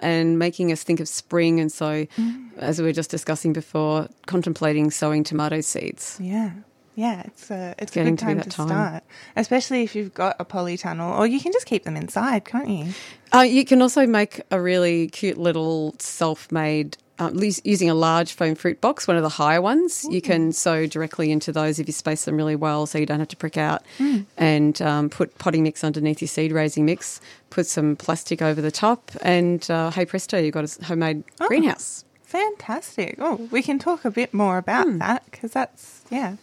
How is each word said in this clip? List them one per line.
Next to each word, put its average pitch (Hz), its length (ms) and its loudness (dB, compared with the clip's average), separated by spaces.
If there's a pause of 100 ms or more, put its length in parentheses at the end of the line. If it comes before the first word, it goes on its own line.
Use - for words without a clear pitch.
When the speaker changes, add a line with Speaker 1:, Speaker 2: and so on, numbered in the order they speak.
Speaker 1:
and 165 380 2
making 170 320 0
us 156 100 -2
think 165 180 0
of 156 80 -4
spring. 165 520 2
And 156 120 0
so, 156 360 -2 (100)
Speaker 2:
Mm. 233 400 -4
Speaker 1:
as 160 220 -2
we 165 80 2
were 160 60 2
just 160 180 -4
discussing 160 420 -2
before, 156 540 -2 (180)
contemplating 160 640 0
sowing 151 340 0
tomato 151 380 -2
seeds. - 580 -8
Speaker 2:
Yeah. 196 300 -2 (460)
Yeah, 214 320 -4
it's - 240 -16
a, 185 260 -8
it's 202 140 -10
a - 40 -8
Speaker 1:
Getting 165 200 2
Speaker 2:
good 160 40 -4
Speaker 1:
to - 60 -6
be 160 40 0
Speaker 2:
time 156 80 0
Speaker 1:
that 160 80 -2
Speaker 2:
to 190 120 -12
Speaker 1:
time. 156 120 -2
Speaker 2:
start, 160 340 -2 (320)
especially 247 480 0
if 214 120 -6
you've 208 200 -6
got 185 240 -2
a - 60 -6
polytunnel, 175 720 -6
or 214 100 4
you 262 120 0
can 349 120 -4
just 480 160 -2
keep 214 160 -2
them 160 120 -6
inside, 202 500 -2
can't 262 240 -4
you? 170 180 -4 (480)
Speaker 1:
Uh, 254 60 10
you 254 240 6
can 254 180 8
also 254 240 6
make 208 420 2
a 190 120 2
really 175 460 2
cute - 320 -4
little 160 580 0
self-made, 156 960 -2 (220)
uh, 170 180 -2
us-, 196 280 0
using 190 260 2
a 160 60 4
large 165 380 2
foam 160 200 0
fruit 165 260 -2
box, - 280 0
one 170 100 4
of 160 60 2
the 156 60 0
higher 156 300 2
ones. 285 480 2
You 180 140 0
Speaker 2:
Mm. - 20 -14
Speaker 1:
can 165 280 2
sow 160 340 2
directly 156 460 -2
into 151 200 0
those 156 280 0
if 151 80 -4
you 151 60 -6
space - 320 -4
them 156 120 0
really 156 180 0
well 151 300 0
so 151 140 -4
you 151 80 0
don't 151 120 -2
have 156 100 -2
to - 80 -16
prick 160 200 -6
out. 156 240 0 (160)
Speaker 2:
Mm. 254 300 0 (100)
Speaker 1:
And, 151 460 4
um, 147 260 0
put - 300 -4
potting 160 240 2
mix 156 200 -2
underneath 151 380 0
your 165 60 -4
seed 156 240 -2
raising 156 340 2
mix, - 340 -2 (300)
put 175 160 0
some 151 300 0
plastic - 480 -4
over 156 180 0
the 151 100 -2
top, 226 380 0 (140)
and, 175 480 2
uh, 165 180 0
hey 175 160 0
presto, 190 320 -4
you've 156 160 2
got 160 100 -2
a 151 60 -6
s-, - 140 -14
homemade 165 400 -2 (180)
Speaker 2:
Oh. 370 60 0
Speaker 1:
greenhouse. - 580 0 (380)
Speaker 2:
Fantastic. 311 760 -6
Oh, 262 320 -2
we 247 100 2
can 277 180 0
talk 339 240 -2
a 233 80 0
bit 240 220 -2
more 196 240 2
about 214 300 0
Speaker 1:
Mm. 190 120 -2
Speaker 2:
that - 320 -2
'cause - 200 -10
that's, - 580 -6
yeah, 233 340 -4